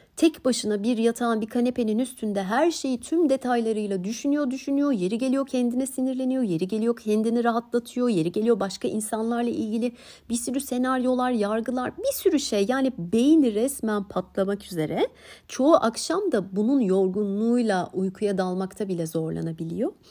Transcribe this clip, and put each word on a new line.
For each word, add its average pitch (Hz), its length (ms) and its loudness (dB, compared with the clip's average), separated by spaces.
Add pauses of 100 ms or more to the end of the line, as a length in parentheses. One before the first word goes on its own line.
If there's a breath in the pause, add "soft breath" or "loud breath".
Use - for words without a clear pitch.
(180 soft breath)
Tek 320 280 2
başına 214 380 0
bir 233 140 2
yatağın, 233 440 2
bir 220 60 -4
kanepenin 240 520 0
üstünde 214 440 -2
her 262 280 2
şeyi 262 280 -4
tüm 320 300 2
detaylarıyla 220 720 0
düşünüyor, 277 480 -2
düşünüyor. 277 400 0
Yeri 196 260 0
geliyor 262 300 0
kendine 247 400 0
sinirleniyor, 262 560 -2
yeri 180 240 0
geliyor 226 300 0
kendini 220 460 0
rahatlatıyor, 240 640 0
yeri 170 220 2
geliyor 214 280 2
başka 196 280 -4
insanlarla 226 640 -2
ilgili 226 420 -2 (380 loud breath)
bir 233 60 -2
sürü 247 240 -4
senaryolar, 254 720 0
yargılar, 233 640 -2
bir 523 160 -2
sürü 339 260 2
şey. 202 300 0
Yani 262 280 2
beyni 240 560 4
resmen 214 500 -2
patlamak 196 640 -4
üzere. 170 420 -2 (400 loud breath)
Çoğu 285 280 4
akşam 330 560 0
da 190 240 -2
bunun 240 240 2
yorgunluğuyla 202 1120 0
uykuya 190 440 -2
dalmakta 190 500 -2
bile 165 200 -4
zorlanabiliyor. 165 840 -4 (180 loud breath)